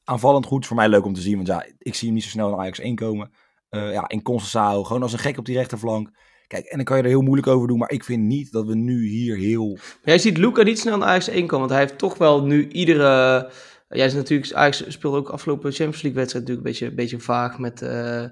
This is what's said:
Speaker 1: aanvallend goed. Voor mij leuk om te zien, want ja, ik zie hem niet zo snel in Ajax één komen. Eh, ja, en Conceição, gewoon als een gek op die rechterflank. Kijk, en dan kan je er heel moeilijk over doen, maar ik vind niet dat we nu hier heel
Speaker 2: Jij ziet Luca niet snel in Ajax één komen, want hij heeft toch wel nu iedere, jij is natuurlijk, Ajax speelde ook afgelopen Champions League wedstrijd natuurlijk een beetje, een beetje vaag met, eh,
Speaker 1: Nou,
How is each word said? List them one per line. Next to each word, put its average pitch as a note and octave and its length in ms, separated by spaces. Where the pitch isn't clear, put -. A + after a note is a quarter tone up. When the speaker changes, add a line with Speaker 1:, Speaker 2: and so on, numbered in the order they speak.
Speaker 1:
aanvallend C3 420
goed. C3+ 220
Voor A#2 80
mij A2 140
leuk G2+ 160
om G2 80
te F#2 80
zien, G2+ 140
want F#2 120
ja, F2+ 180
ik - 180
zie - 120
hem A2+ 80
niet A2 80
zo - 60
snel G#2+ 240
in F#2+ 60
Ajax F#2 200
één A#2+ 160
komen. G#2+ 360
Eh, G#2 220
ja, G2+ 160
en G#2+ 160
Conceição, G#2 640
gewoon A#2 160
als A#2+ 120
een A#2 60
gek C#3+ 180
op A#2 80
die B2+ 100
rechterflank. A2 540
Kijk, - 180
en - 100
dan C3+ 100
kan C3+ 120
je C3 60
er B2 60
heel C3+ 120
moeilijk C3+ 260
over C3 200
doen, A#2+ 100
maar A#2 140
ik A#2+ 120
vind A#2 200
niet C3 280
dat A2 140
we A2 100
nu A#2 320
hier A2 300
heel G#2 400
Speaker 2:
Jij D#3+ 140
ziet F3+ 200
Luca A3 260
niet A3 160
snel A3+ 160
in G3 80
Ajax F#3 240
één G#3 200
komen, D3+ 120
want C3 120
hij C3+ 80
heeft C#3 180
toch F#3+ 200
wel D3 260
nu D3 260
iedere, C3+ 800
jij C3 160
is C3 80
natuurlijk, C#3 400
Ajax C#3+ 340
speelde D3 300
ook C#3 120
afgelopen C#3+ 420
Champions D3+ 300
League C3 200
wedstrijd B2+ 260
natuurlijk B2 200
een B2 60
beetje, A#2 160
een C3+ 60
beetje A#2+ 300
vaag A#2+ 340
met, A#2+ 220
eh, B2 80
Speaker 1:
Nou, A#2+ 420